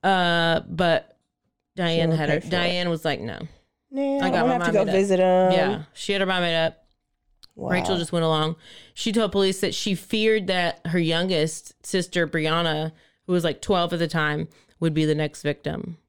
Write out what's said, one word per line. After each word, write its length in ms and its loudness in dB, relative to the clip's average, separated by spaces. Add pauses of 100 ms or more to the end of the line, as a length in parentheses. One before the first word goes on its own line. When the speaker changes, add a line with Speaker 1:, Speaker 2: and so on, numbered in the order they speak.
Speaker 1:
Uh, 580 2
but 560 -2 (600)
Diane 360 0
Speaker 2:
She 40 2
Speaker 1:
had 120 0
her, 80 2
Speaker 2:
paid 60 -2
for 60 -14
it. 20 -4
Speaker 1:
Diane 400 -2
was 140 -4
like, 160 -2
"No." 180 -10 (520)
Speaker 2:
Nah, 340 -2
Speaker 1:
I 40 2
Speaker 2:
I 20 2
Speaker 1:
got 100 2
Speaker 2:
don't 80 2
Speaker 1:
my 60 2
Speaker 2:
have 80 0
to 20 -2
Speaker 1:
mind 80 0
Speaker 2:
go 120 4
Speaker 1:
made 60 -2
up. 60 2
Speaker 2:
visit 240 2
him. 320 4
Speaker 1:
Yeah. 300 0 (100)
She 200 -6
had 80 0
her 60 2
mind 160 0
made 140 0
up. 280 -2 (720)
Speaker 2:
Wow. 160 -8
Speaker 1:
Rachel 280 0
just 140 -4
went 120 0
along. 320 0 (380)
She 180 -4
told 200 0
police 280 2
that 140 -2
she 200 -2
feared 520 0
that 400 -2
her 120 0
youngest 760 0 (100)
sister, 420 -2
Brianna, 680 0 (340)
who 60 -2
was, 120 2
like, 160 0
twelve 320 0
at 60 -4
the 100 0
time, 400 -2 (320)
would 140 0
be 100 2
the 100 2
next 280 -4
victim. 560 -6 (100)